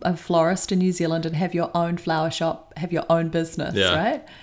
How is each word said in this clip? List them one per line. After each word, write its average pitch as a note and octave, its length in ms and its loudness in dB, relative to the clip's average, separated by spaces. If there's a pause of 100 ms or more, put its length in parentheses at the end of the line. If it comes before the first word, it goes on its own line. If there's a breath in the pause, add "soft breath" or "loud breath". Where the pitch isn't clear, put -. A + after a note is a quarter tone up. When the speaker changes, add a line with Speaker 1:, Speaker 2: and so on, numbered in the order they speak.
Speaker 1:
a F3+ 140 0
florist E3+ 540 2
in F#3+ 100 2
New F#3 120 4
Zealand E3 320 0
and E3 120 -4
have F3 180 -2
your E3+ 200 -2
own E3+ 220 0
flower D#3+ 340 0
shop, - 460 -4
have E3+ 160 -6
your E3 160 -2
own E3 220 2
business," E3 440 -4
Speaker 2:
Yeah. F#2 220 4
Speaker 1:
right? A#3 280 -2 (180 loud breath)